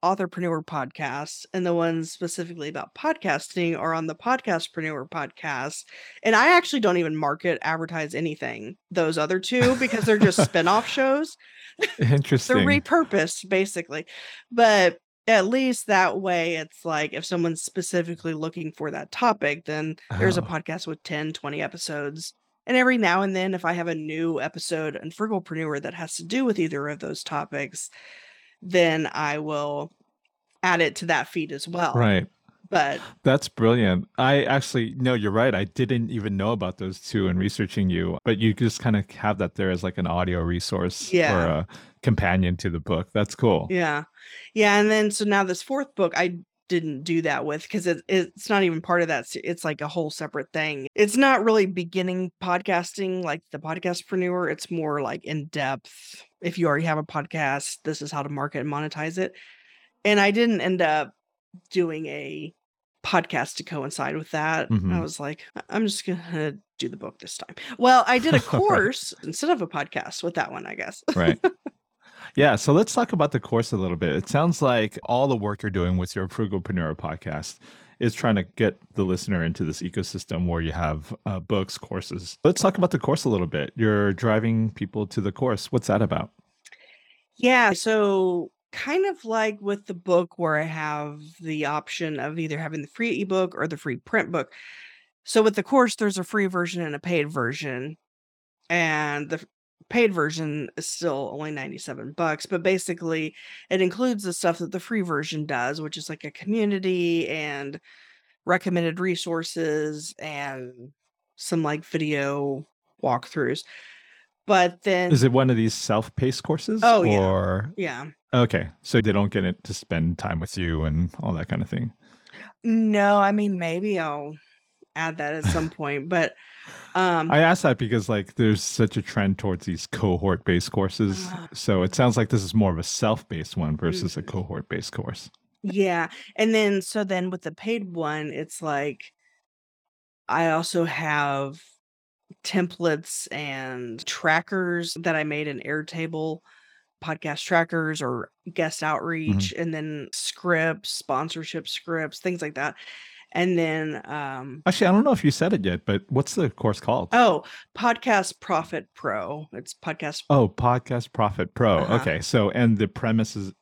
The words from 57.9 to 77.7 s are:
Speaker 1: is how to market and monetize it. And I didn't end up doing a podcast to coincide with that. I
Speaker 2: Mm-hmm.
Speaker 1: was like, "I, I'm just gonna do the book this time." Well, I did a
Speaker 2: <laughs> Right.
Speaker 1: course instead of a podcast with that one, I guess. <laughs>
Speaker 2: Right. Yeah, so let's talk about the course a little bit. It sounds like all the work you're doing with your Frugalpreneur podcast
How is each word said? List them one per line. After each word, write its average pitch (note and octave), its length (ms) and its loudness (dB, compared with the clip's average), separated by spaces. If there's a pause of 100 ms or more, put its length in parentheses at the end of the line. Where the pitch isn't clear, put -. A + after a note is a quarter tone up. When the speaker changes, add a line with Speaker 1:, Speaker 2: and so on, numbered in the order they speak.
Speaker 1:
is D3+ 80 -10
how C#3+ 140 -4
to C#3+ 60 -6
market C#3+ 320 -6
and D3+ 60 -6
monetize D3+ 480 -6
it. F#3 160 -4 (720)
And G#3 140 6
I G3+ 140 6
didn't A3+ 280 4
end F3+ 220 2
up D3+ 320 0 (560)
doing D#3+ 360 0
a D3 460 -10 (540)
podcast E3 500 0
to - 60 -10
coincide C#3+ 540 -6
with D#3 140 -8
that. D#3+ 400 -2
I A#2 40 4
Speaker 2:
Mm-hmm. G2 260 2
Speaker 1:
was D#3 200 -8
like, D3 240 -8 (100)
"I, - 140 -12
I'm A3 180 0
just - 200 -4
gonna E3+ 500 -4 (220)
do - 100 -6
the - 80 -10
book - 220 -14
this - 180 -14
time." - 180 -14 (240)
Well, B3 280 8
I B3+ 120 4
did D4 140 2
a - 60 6
Speaker 2:
<laughs> - 0 -
Right. - 60 0
Speaker 1:
course C4 680 2 (100)
instead D4 280 -4
of C#4 100 2
a E3+ 60 -2
podcast - 560 -8
with E3+ 140 -4
that D3 140 -2
one, - 160 -10
I - 80 -10
guess. - 340 -12
<laughs> D4 60 -2
Speaker 2:
Right. - 240 4 (960)
Yeah, C3+ 220 6
so - 160 2
let's G3+ 220 4
talk A#3+ 180 0
about - 200 0
the C3 80 0
course - 320 0
a A2+ 40 -2
little F2+ 220 -2
bit. D#2 180 0
It F#2+ 120 -4
sounds D#3 340 2
like A#2 420 2
all B2+ 240 2
the C3 80 2
work G#2 260 -4
you're G#2 80 -2
doing F2+ 280 2
with F2+ 180 -4
your F#2+ 120 -2
Frugalpreneur F#2 680 -2
podcast D#2 640 -8 (420)